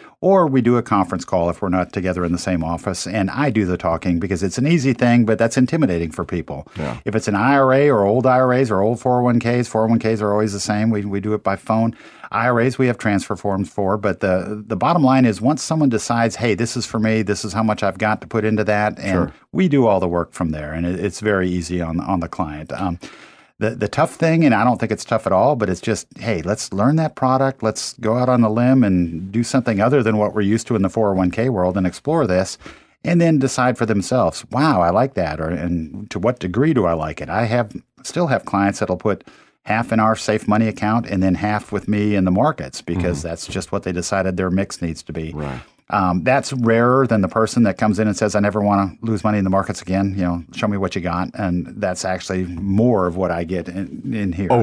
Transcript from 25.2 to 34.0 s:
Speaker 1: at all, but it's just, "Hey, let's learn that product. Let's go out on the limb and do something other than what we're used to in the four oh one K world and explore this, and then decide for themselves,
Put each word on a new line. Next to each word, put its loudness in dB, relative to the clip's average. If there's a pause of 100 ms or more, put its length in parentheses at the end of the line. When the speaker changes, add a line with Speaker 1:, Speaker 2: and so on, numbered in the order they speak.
Speaker 1:
at 0
all, 4
but -2
it's -2
just, -2 (140)
"Hey, -4
let's -4
learn 2
that -2
product. 0
Let's -2
go -2
out 2
on 4
the 4
limb 4
and 0
do 0
something 0
other 4
than 2
what 0
we're 0
used 0
to 0
in 2
the 0
four 0
oh 2
one 2
K -2
world 0
and 0
explore -2
this, 0 (440)
and 2
then 4
decide 0
for 0
themselves, 0